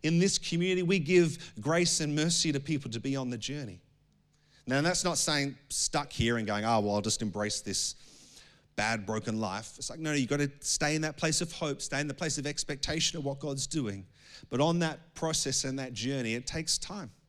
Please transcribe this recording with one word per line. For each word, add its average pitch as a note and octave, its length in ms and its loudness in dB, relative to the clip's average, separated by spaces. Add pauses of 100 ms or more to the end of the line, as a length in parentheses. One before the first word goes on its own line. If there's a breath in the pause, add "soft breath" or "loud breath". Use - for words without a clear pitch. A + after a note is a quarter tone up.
In E3 160 4
this F#3+ 180 4
community, F3+ 460 0
we F#3 160 4
give E3+ 600 4
grace E3 400 4
and D3 120 0
mercy D#3+ 380 2
to C#3+ 80 0
people C#3 320 -4
to A2 80 -6
be C3+ 160 -2
on C3 160 -2
the A#2+ 80 -4
journey. A2 420 -8 (840 soft breath)
Now, C3+ 140 4
that's E3+ 240 2
not F3 120 2
saying C#3 400 0 (120)
stuck - 440 -2
here A#2 260 2
and A2 80 -2
going, G#2 180 0
"Oh, A2+ 160 4
well, G2+ 160 2
I'll G#2 60 2
just A2 200 0
embrace G#2 380 -2
this - 340 -4 (840 loud breath)
bad, G#2+ 300 0
broken A2 340 -2
life." G#2 380 -4
It's - 100 -6
like, E3+ 120 -8
no, D#3 100 -2
no, D3 60 2
you've C3 120 2
gotta C#3+ 300 2
stay - 380 0
in D#3 60 0
that D#3 140 -2
place D#3+ 240 0
of E3 120 -4
hope, D3 280 -4
stay C#3 200 -2
in D3+ 80 -2
the C#3 60 -4
place D#3+ 240 -4
of C#3 80 -4
expectation D3 720 -2
of D3+ 80 -4
what C#3 140 -4
God's C#3 300 -4
doing. G#2 360 -2 (460 loud breath)
But B2 100 0
on E3+ 200 4
that D#3+ 340 -2
process D#3+ 480 0
and C3+ 160 -2
that C3 140 -6
journey, A#2+ 420 -2
it A#2+ 100 -4
takes D#3+ 320 -2
time. F#3 360 -8 (160)